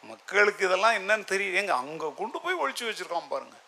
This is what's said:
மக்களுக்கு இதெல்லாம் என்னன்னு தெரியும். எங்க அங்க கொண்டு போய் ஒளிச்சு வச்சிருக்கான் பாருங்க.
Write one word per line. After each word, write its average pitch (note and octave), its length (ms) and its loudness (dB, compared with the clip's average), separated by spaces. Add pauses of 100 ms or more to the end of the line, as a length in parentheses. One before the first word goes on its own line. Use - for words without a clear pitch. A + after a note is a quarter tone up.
(100)
மக்களுக்கு G3+ 560 2
இதெல்லாம் G3+ 340 4
என்னன்னு G3+ 300 0
தெரியும். F#3+ 300 0
எங்க G3 120 0 (100)
அங்க D#3 260 -6 (100)
கொண்டு A3 260 -6
போய் F4 180 -2
ஒளிச்சு B3 260 -4
வச்சிருக்கான் E3+ 460 -6
பாருங்க. B2+ 220 -8 (120)